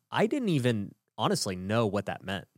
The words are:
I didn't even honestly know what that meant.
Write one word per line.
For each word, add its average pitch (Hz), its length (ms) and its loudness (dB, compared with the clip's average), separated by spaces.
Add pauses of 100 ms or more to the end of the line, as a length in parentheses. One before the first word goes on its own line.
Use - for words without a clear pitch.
(100)
I 143 160 2
didn't 240 240 0
even 120 440 2 (240)
honestly 110 380 0
know 107 300 2
what 101 200 0
that - 160 -6
meant. 95 360 -6